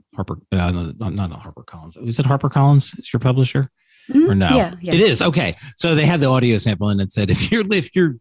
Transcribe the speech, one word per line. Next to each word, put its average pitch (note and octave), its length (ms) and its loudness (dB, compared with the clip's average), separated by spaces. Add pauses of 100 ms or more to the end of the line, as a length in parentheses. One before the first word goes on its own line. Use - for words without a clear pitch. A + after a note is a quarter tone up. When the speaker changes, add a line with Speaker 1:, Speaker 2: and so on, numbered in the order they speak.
(160)
Speaker 1:
Harper, F2+ 220 -10 (160)
uh, F2+ 180 0
no, F2 260 -6
not, G2+ 160 -6
not F#2 180 -6
HarperCollins. E2 720 -20
Was A#2 160 -6
it C3+ 80 0
HarperCollins? C#3 720 2
Is - 140 -18
your - 80 -2
publisher? B2+ 500 0 (400)
Speaker 2:
Mm-hmm. C#4+ 220 4
Speaker 1:
Or - 40 2
no? F#3+ 200 2
Speaker 2:
Yeah, G3 260 0
yes. F3 140 -2
Speaker 1:
It F3 60 4
is. D#3 200 4
Okay. D3 340 0 (200)
So E3 180 -2
they D3+ 120 2
had D#3+ 160 2
the C3+ 60 2
audio B2 320 2
sample G2+ 300 -2
and G2+ 120 0
it F#2+ 100 -4
said, G2+ 180 -2
"If - 220 -2
you're, A3 220 0
if E3+ 200 -2
you're E3+ 280 0